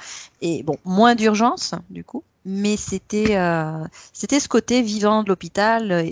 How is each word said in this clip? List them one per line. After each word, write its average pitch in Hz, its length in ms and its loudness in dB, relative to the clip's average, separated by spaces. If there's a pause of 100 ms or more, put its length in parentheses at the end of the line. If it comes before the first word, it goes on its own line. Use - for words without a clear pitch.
(420)
Et 165 220 -4
bon, 147 220 -4
moins 208 280 6
d'urgence, 220 600 0 (160)
du 175 120 -12
coup, - 200 -12 (220)
mais 202 320 -2
c'était, 208 600 -2
euh, 160 460 -2 (280)
c'était - 280 -2
ce - 100 -4
côté 247 320 2
vivant 214 400 2
de 202 80 -2
l'hôpital, 208 640 0
euh, 170 200 0